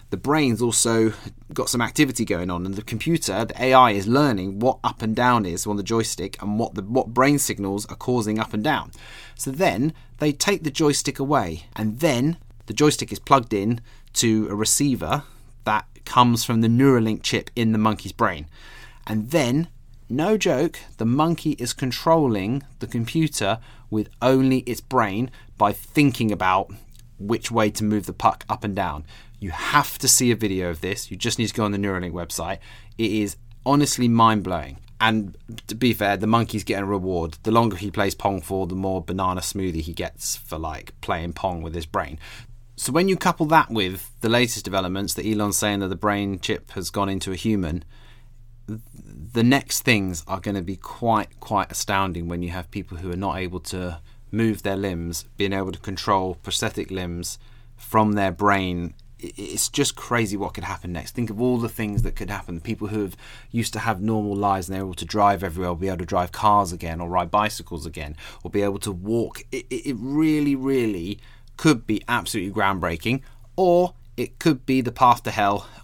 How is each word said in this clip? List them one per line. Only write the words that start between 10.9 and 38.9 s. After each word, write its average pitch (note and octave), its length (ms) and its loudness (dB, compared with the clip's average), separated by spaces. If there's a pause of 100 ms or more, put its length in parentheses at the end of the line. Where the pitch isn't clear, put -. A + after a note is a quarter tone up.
away, A#2+ 460 -2 (100)
and A2 240 -2
then D3 380 2 (300)
the G#2+ 60 -8
joystick D3 380 2
is G2+ 80 -6
plugged C3 340 2
in A2 280 2 (320)
to A2 360 4
a G2+ 60 -2
receiver A2 680 0 (420)
that G#2+ 200 0 (200)
comes A#2+ 400 6
from A2+ 160 2
the A2+ 80 6
Neuralink A#2 520 6
chip - 320 -2
in A2 200 2
the A2 40 2
monkey's G#2+ 360 0
brain. E2+ 340 0 (580)
And A2 260 -4
then, D3+ 360 2 (400)
no E3 300 2
joke, D#3+ 400 0 (200)
the A2 80 -2
monkey D3+ 480 2
is A#2 200 -6
controlling C3 880 0 (160)
the - 80 -10
computer A#2 720 0 (320)
with G#2+ 180 -2 (140)
only C3 380 4
its B2 200 -6
brain A#2 520 0 (260)
by G#2 160 4
thinking B2 580 2
about F#2 400 2 (460)
which G2+ 320 -2
way A2 220 2
to - 120 -4
move G#2 220 0
the F2 80 -6
puck - 340 0
up G#2+ 160 -4
and G#2 120 -4
down. E2 280 -4 (360)
You G2 100 -8
have - 480 2
to C3+ 100 -2
see B2 220 6
a A#2 60 4
video F#2+ 340 -2
of E2 120 -6
this. F#2+ 280 -4
You F#2+ 80 -10
just A#2 220 -2
need A2+ 80 2
to G#2 80 -6
go A2+ 100 2
on G2+ 60 0
the G2+ 80 -2
Neuralink F#2 320 -2
website. E2+ 480 -6 (400)
It A2+ 100 2
is G#2 280 0 (280)
honestly C#3 420 4
mind-blowing. G2+ 680 4 (240)
And A2 340 2 (300)
to - 80 -8
be A#2+ 180 2
fair, G2+ 260 2
the G#2 100 -2
monkey's A2 360 2
getting G2 200 -2
a - 20 -4
reward. F#2 560 -2
The - 80 -4
longer A2+ 260 4
he G2 140 -8
plays G2 240 0
Pong G2 280 -2
for, F#2+ 260 -4
the F2+ 80 -6
more F#2+ 260 -2